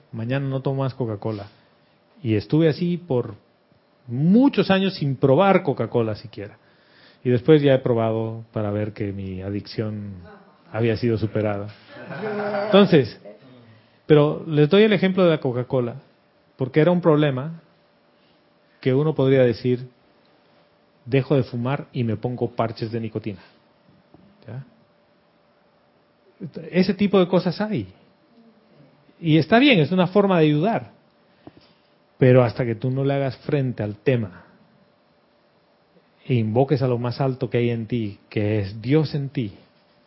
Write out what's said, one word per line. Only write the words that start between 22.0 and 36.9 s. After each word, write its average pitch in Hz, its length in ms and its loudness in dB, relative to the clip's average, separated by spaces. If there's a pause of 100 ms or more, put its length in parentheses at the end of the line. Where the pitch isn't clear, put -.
me 110 140 -2
pongo 120 340 -6
parches 113 400 -4
de 117 80 -6
nicotina". 107 420 -10 (1040)
¿Ya? 127 180 -14 (2000)
Ese 185 220 2
tipo 196 260 2
de 180 80 4
cosas 180 340 -2
hay. 190 260 -4 (1300)
Y 160 180 2
está 220 220 4
bien, 262 200 6
es 147 120 2
una 185 160 2
forma 190 320 2
de 156 80 6
ayudar. 151 440 -2 (1300)
Pero 127 260 6
hasta 120 220 -2
que 117 100 -4
tú 127 160 -4
no 135 120 -4
le 139 120 0
hagas 135 220 -4
frente 131 440 -4
al 104 140 -6
tema 113 480 -2 (1800)
e 131 120 -2
invoques 123 480 0
a 131 40 0
lo 120 120 -2